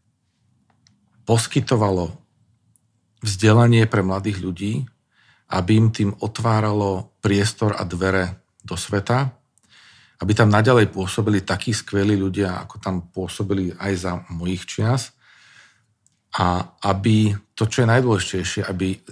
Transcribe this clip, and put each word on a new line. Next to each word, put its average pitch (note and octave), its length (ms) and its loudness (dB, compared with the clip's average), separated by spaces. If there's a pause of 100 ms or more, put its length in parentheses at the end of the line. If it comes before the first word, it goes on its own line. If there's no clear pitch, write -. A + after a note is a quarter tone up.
(1200)
poskytovalo G#2+ 880 0 (1120)
vzdelanie A2 640 4
pre G#2+ 160 0
mladých F#2+ 360 -4
ľudí, F#2 340 -6 (760)
aby F2+ 280 0
im A2 140 6
tým G#2 280 0
otváralo G#2+ 1040 -2
priestor G2+ 560 0
a G#2 80 -4
dvere F2+ 560 -2 (160)
do - 160 -14
sveta, A#2+ 560 -2 (880)
aby G2 160 0
tam A2 160 6
naďalej A2 400 4
pôsobili G2 520 -2
takí F#2 280 -4
skvelí G2+ 440 0
ľudia, F#2+ 480 -2
ako F#2 160 -18
tam F#2 260 -4
pôsobili F#2+ 720 -4
aj G2 200 -4
za F2+ 180 -4 (180)
mojich F2+ 360 -6
čias. A#2+ 480 -2 (1160)
A F2+ 320 0 (160)
aby G#2 540 2 (180)
to, - 140 -2
čo A#2+ 180 0
je A2+ 60 2
najdôležitejšie, G#2 760 0
aby F#2+ 320 -4 (160)